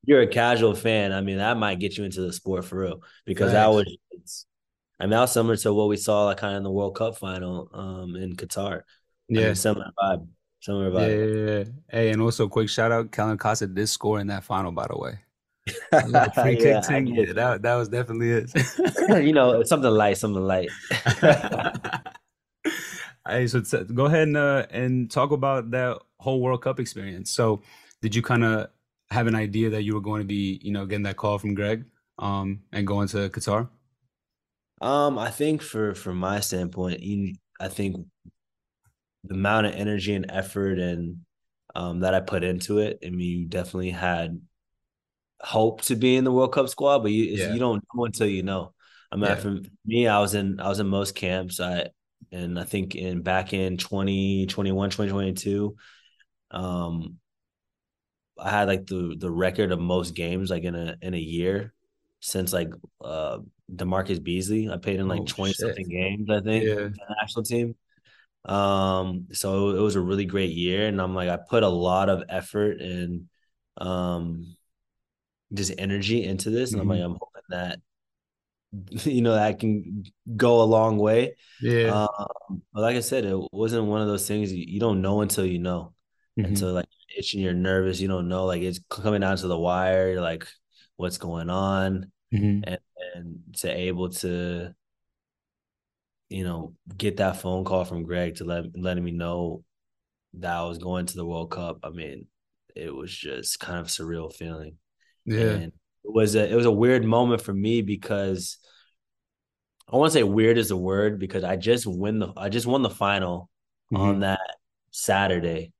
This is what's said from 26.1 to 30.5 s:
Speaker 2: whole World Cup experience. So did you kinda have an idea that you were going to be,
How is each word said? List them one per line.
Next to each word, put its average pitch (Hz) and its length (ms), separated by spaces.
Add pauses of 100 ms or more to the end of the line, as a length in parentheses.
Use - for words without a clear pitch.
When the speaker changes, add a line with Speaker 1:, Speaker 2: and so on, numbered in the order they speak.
Speaker 2:
whole 135 220
World 127 180
Cup 131 180
experience. 98 520
So 110 320 (400)
did 107 120
you 120 60
kinda 113 480 (420)
have 117 160
an 113 80
idea 110 360
that 107 120
you 107 120
were 104 80
going 107 180
to 101 60
be, 98 360